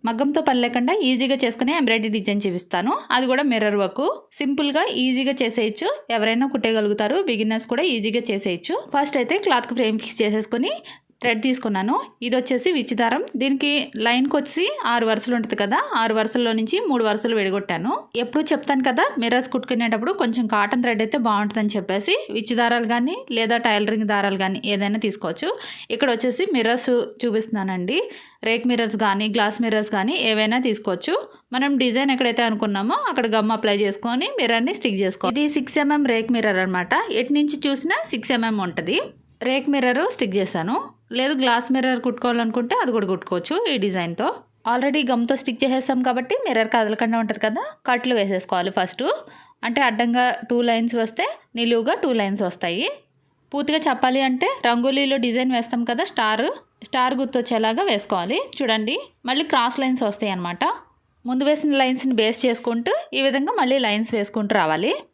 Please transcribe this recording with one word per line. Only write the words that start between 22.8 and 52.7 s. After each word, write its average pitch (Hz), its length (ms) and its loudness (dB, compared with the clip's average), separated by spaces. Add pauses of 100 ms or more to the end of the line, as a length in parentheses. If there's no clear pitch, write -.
కానీ 254 220 0 (220)
లేదా 226 200 2 (100)
టైలరింగ్ 214 460 2
దారాలు 196 300 0
కానీ 190 180 -2 (120)
ఏదైనా 202 320 0
తీసుకోవచ్చు. 196 440 -4 (460)
ఇక్కడ 262 200 0
వచ్చేసి 240 300 -2 (100)
మిర్రర్స్ 240 360 0 (320)
చూపిస్తున్నానండి. 208 760 -2 (520)
రేక్ 226 220 0
మిర్రర్స్ 226 320 0
కానీ 202 220 2 (100)
గ్లాస్ 214 280 2
మిర్రర్స్ 214 340 0
కానీ 226 180 0 (140)
ఏవైనా 214 380 2
తీసుకోవచ్చు. 208 460 -2 (420)
మనం 277 160 0 (120)
డిజైన్ 262 300 2
ఎక్కడైతే 240 360 2
అనుకున్నామో 214 480 0 (140)
అక్కడ 247 240 0
గమ్ 220 220 4
అప్లై 214 260 2
చేసుకొని 233 460 -2 (100)
మిర్రర్ని 240 400 2
స్టిక్ 202 240 0
చేసుకోవాలి. 202 380 0
ఇది 294 160 0
సిక్స్ 262 260 -2
ఎంఎం 294 300 2
రేక్ 226 240 0
మిర్రర్ 208 280 2
అనమాట. 180 240 -2 (320)
ఎటు 269 180 0
నుంచి 294 180 0 (100)
చూసినా 277 300 0 (160)
సిక్స్ 254 240 -4
ఎంఎం 226 200 0 (100)
ఉంటుంది. 170 300 -2 (520)
రేక్ 269 260 0
మిర్రర్ 254 260 2 (140)
స్టిక్ 196 240 -2
చేశాను. 185 360 -2 (440)
లేదు 277 200 0
గ్లాస్ 247 360 2
మిర్రర్ 254 280 0
కుట్టుకోవాలనుకుంటే 240 800 0
అది 262 140 0
కూడా 202 140 0
కుట్టుకోవచ్చు 185 460 -4 (160)
ఈ - 20 0 (100)
డిజైన్తో. 185 440 -2 (440)
Already 269 380 0
గమ్తో 240 320 0
స్టిక్ 247 220 -4
చేసేసాం 262 440 0
కాబట్టి 254 280 -2 (100)
మిర్రర్ 226 300 2
కదలకుండా 226 460 2
ఉంటుంది 214 240 -2
కదా. 233 180 -2 (260)
కట్లు 247 300 2
వేసేసుకోవాలి 190 580 0
ఫస్ట్. 185 260 -2 (640)
అంటే 240 200 2
అడ్డంగా 240 380 2 (240)
టూ 240 100 2 (100)
లైన్స్ 233 320 0
వస్తే 226 240 -2 (340)
నిలువుగా 233 440 2
టూ 277 80 2 (100)
లైన్స్ 196 280 0
వస్తాయి. 180 380 -2 (640)